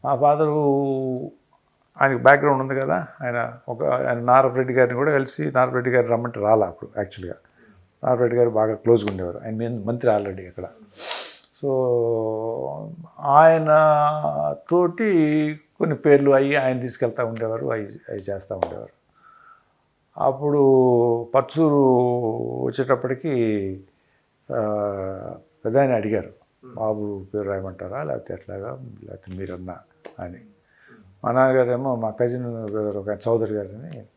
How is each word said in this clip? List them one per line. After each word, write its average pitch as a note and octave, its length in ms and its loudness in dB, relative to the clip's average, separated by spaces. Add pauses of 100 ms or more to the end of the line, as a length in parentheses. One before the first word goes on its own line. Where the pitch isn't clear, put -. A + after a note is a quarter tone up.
మా C#3 120 0
ఫాదరు, D3 360 2 (1500)
ఆయనకి C3 220 2
బ్యాక్‌గ్రౌండ్ C#3 400 6
ఉంది C3+ 180 -4
కదా, D#3 260 -2 (160)
ఆయన A#2+ 300 -4 (160)
ఒక, B2 160 -6
ఆయన B2+ 340 0
నారపరెడ్డి B2+ 540 2
గారిని B2 240 4
కూడా D3 160 0
కలిసి, C#3+ 380 -2
నారపరెడ్డి B2+ 400 0
గారు B2 160 2
రమ్మంటే A#2 340 -4
రాలా G#2 260 2
అప్పుడు - 320 -12
యాక్చువల్‌గా. F#2+ 360 -8 (720)
నారపరెడ్డి A#2+ 320 2
గారు A#2+ 140 4
బాగా A2 240 0
క్లోజ్గా G#2+ 360 2
ఉండేవారు, F2+ 340 -8
ఆయన A2 120 -6
మెయిన్ A2+ 300 -6
మంత్రి A#2+ 240 0
already G2 360 -2
అక్కడ. F2+ 180 -14 (1000)
So, C#3 60 -2 (1500)
ఆయన D#3 460 6 (1040)
తోటి E3 880 0 (180)
కొన్ని D#3+ 180 -2
పేర్లు C#3+ 340 6
అయ్యి C#3 260 4
ఆయన C3 240 0
తీసుకెళ్తా B2 440 -4
ఉండేవారు, A2+ 420 -6
అవి, A2+ 160 -4
అవి G2+ 380 -12 (100)
చేస్తూ G2 260 -8
ఉండేవారు. F2 360 -8 (1300)
అప్పుడు C#3+ 420 0 (760)
పర్చూరు C#3+ 480 4 (800)
వచ్చేటప్పటికి, C3 720 -2 (1160)
ఆ, A#2+ 60 -4 (1040)
పెద్దాయన C3 280 2
అడిగారు, G#2+ 380 -2 (340)
"బాబు G#2+ 720 -6
పేరు G#2 140 -4
రాయమంటారా, F#2+ 540 -8
లేకపోతే F2+ 320 -8
ఎట్లాగా, G2 360 -12 (340)
లేకపోతే F#2+ 320 -16
మీరన్నా" F2+ 400 -12 (440)
అని. F2 180 -14 (840)
మా A#2 80 -4
నాన్నగారేమో C3 640 2
మా A2+ 140 -4
కజిన్ A#2+ 560 -4
బ్రదర్ G#2 300 -6
ఒక G2+ 120 -8 (200)
చౌదరి A2 260 0
గారని G#2+ 480 -10 (140)